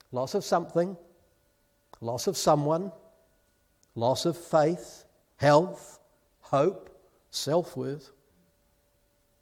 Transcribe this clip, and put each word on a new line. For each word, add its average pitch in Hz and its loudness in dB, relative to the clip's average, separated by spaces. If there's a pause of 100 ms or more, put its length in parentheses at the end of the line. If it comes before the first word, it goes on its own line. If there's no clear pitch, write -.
(120)
Loss 127 -4
of 196 -2
something, 175 -2 (1040)
loss 117 -6
of 190 -4
someone, 160 0 (1040)
loss 120 0
of 170 0
faith, - -2 (320)
health, 151 2 (400)
hope, 156 0 (400)
self-worth. 143 -6 (1300)